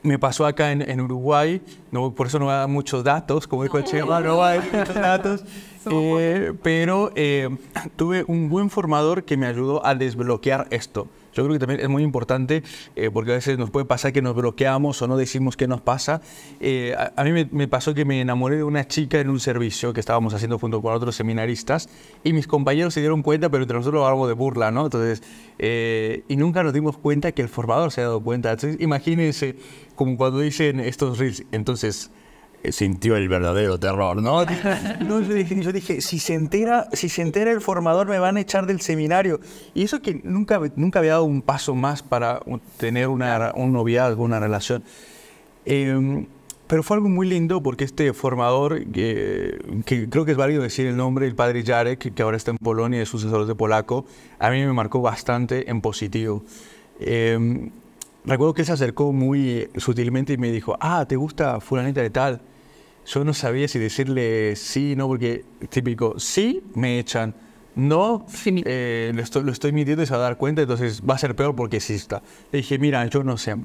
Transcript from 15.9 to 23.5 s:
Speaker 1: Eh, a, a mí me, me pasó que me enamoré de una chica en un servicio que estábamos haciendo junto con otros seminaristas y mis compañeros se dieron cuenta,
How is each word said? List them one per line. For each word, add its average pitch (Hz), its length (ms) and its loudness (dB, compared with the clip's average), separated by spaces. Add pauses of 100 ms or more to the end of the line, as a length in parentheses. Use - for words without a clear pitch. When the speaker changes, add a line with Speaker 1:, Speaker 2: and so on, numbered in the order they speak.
Speaker 1:
Eh, 127 380 -2
a, - 160 -4
a 139 100 0
mí 147 60 4
me, 165 220 2
me 143 160 0
pasó 131 260 0
que 147 120 2
me 135 160 2
enamoré 127 340 2
de 151 80 0
una 147 240 0
chica 151 320 0
en 139 80 0
un 135 100 0
servicio 120 540 -2
que 113 80 -2
estábamos 113 340 0
haciendo 113 240 -2
junto 110 220 -2
con 113 140 -2
otros 117 200 -2
seminaristas 117 720 -2 (360)
y 165 80 2
mis 151 160 2
compañeros 147 460 2
se 156 60 0
dieron 151 220 2
cuenta, 156 280 2